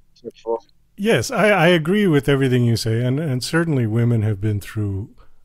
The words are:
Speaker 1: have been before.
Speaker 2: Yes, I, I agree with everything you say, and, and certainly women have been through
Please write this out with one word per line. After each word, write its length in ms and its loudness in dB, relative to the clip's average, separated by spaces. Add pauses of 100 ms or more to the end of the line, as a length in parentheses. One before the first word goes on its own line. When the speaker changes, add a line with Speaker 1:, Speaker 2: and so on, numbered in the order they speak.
(160)
Speaker 1:
have 80 -20
been 80 -14
before. 280 -8 (380)
Speaker 2:
Yes, 340 0
I, 180 2
I 180 4
agree 400 2
with 200 2
everything 380 2
you 100 2
say, 300 -2
and, 160 -2
and 200 -4
certainly 460 -2
women 360 0
have 180 -2
been 180 -2
through 520 -6 (340)